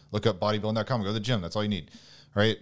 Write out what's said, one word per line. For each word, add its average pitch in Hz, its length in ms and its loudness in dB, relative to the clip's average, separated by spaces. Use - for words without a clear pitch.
look 107 160 0
up 98 120 0
bodybuilding 107 360 0
dot 107 100 0
com, 123 160 -2
go 95 60 -2
to 107 60 -2
the 113 60 -2
gym. 107 220 -2
That's 92 140 -6
all 107 80 0
you 104 60 0
need, 92 220 -4
right? 104 260 4